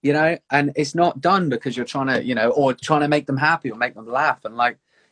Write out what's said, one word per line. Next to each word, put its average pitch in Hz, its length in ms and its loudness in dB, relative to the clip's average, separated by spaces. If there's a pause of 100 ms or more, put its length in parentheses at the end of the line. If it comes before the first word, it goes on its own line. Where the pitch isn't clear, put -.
You 147 120 2
know, 160 240 2 (140)
and 143 240 2
it's 143 180 -2
not 170 260 2
done 175 300 2
because 123 260 -4
you're 123 80 -4
trying 135 220 -4
to, 127 180 0
you 123 120 -2
know, 113 160 2
or 135 240 2
trying 151 260 0
to 147 60 2
make 147 180 0
them 135 120 -2
happy 151 340 0
or 107 40 -10
make 123 200 -4
them 110 100 -16
laugh. 131 400 -2
And 113 100 -10
like, 120 220 0 (340)